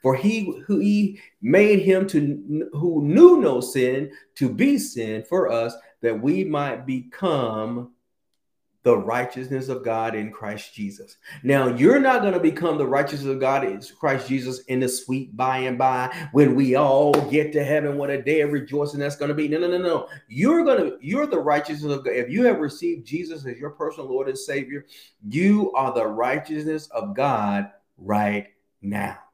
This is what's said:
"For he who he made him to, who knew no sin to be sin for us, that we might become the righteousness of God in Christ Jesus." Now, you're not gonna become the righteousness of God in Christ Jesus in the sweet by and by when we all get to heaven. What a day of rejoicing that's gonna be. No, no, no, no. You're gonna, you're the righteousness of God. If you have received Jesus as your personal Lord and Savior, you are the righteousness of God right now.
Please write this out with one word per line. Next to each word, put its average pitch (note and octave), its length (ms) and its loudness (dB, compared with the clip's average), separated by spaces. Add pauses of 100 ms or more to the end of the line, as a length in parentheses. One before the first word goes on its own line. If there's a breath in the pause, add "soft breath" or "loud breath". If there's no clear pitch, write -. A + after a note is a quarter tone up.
"For C3 140 2
he G#3 500 -2
who G3 140 0
he G3+ 400 2 (220 loud breath)
made G3 380 6
him F#3+ 280 2
to, D3 680 -2
who D#3 300 -2
knew D4 380 10
no C#3 180 2
sin C3 520 -2 (240 loud breath)
to C3+ 120 0
be B3+ 300 2
sin A2 500 -6
for F3+ 240 0
us, A#2 240 -2 (260 loud breath)
that A2 200 0
we F3 240 0
might C#3+ 400 -4
become B2 1040 -4 (920)
the A#2+ 140 6
righteousness B2+ 680 -4
of A#2+ 160 -6
God A2+ 320 -2
in G#2+ 160 -6
Christ G#2 420 -12
Jesus." - 440 -12 (260 loud breath)
Now, C3+ 240 2
you're C#3+ 320 6
not B3+ 220 4
gonna F#3+ 180 0
become E3 380 0
the C#3 100 0
righteousness C#3 460 -2
of C3 80 -4
God C3+ 240 0
in G2 160 -6 (180)
Christ C3 300 -2
Jesus B2+ 320 -4
in B2+ 180 -4
the C3 80 0
sweet B2+ 480 -6
by C3 240 0
and B2+ 180 -4
by B2+ 540 -2
when C3+ 240 6
we C3 200 2
all C#3+ 360 4 (180)
get D3+ 220 0
to D3 120 0
heaven. C#3+ 340 -2
What C#3+ 120 -4
a C#3 120 -4
day D3 180 0
of D3 140 0
rejoicing C#3+ 480 -4
that's C#3+ 160 -6
gonna D3 160 -4
be. D3+ 160 -2
No, D#3 100 -2
no, F3 80 -2
no, F3+ 120 -2
no. E3+ 280 -2 (220 loud breath)
You're C4 340 2
gonna, G#3+ 280 2 (100)
you're B3 260 -4
the F#3 120 -2
righteousness D3 520 -2
of C3+ 140 -6
God. B2 80 -2
If B2 160 -4
you G#3 160 0
have G3 140 4
received D3+ 460 -6
Jesus D#3+ 400 -10
as A#2+ 140 -12
your C#3+ 120 -12
personal C3 380 -10
Lord C3 200 -2
and C3+ 80 -8
Savior, C#3 480 -8 (420 loud breath)
you F#3+ 460 2
are B2+ 200 0
the A2+ 140 0
righteousness D3+ 800 -4
of G#2 260 -8
God G#2 560 -2 (280)
right G#2 500 -2 (340)
now. G2 380 -6 (140)